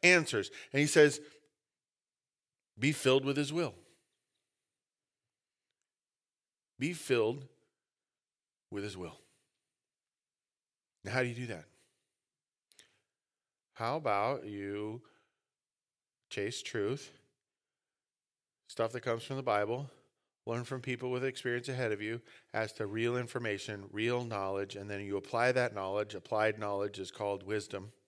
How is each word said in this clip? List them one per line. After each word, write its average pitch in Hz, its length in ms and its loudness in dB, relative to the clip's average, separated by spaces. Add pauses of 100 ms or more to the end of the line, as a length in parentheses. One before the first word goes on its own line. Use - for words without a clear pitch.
answers. 165 480 6 (220)
And 139 80 4
he 151 40 6
says, 147 360 8 (1600)
"Be 135 140 2
filled 135 320 6
with 139 140 0
his 147 160 -2
will." 156 200 -2 (3000)
Be 147 140 0
filled 131 560 2 (1200)
with 101 140 -6
his 95 140 -8
will. 85 200 -10 (1900)
Now, 98 80 -6
how 131 80 0
do 123 80 0
you 117 60 -8
do 123 120 -8
that? 87 160 -10 (2000)
How 117 200 -2
about 120 500 0
you 104 560 -6 (1300)
chase 104 320 -6
truth, 117 500 -4 (1600)
stuff 113 220 -2
that 123 100 -6
comes 117 220 -4
from 135 140 -6
the 131 60 -6
Bible, 120 460 0 (560)
learn 120 200 -4
from 131 160 -8
people 127 280 -4
with 127 140 -2
experience 123 460 -2
ahead 123 220 0
of 104 100 -2
you 113 200 -6 (320)
as 110 200 -2
to 110 120 -4
real 113 320 0
information, 107 760 -4
real 120 320 0
knowledge, 98 520 -2
and 101 140 -8
then 101 120 -4
you 101 160 -2
apply 120 360 2
that 123 200 2
knowledge. 104 400 -2
Applied 107 460 0
knowledge 101 400 -2
is 95 100 -6
called 101 340 -2
wisdom. 101 480 -6 (160)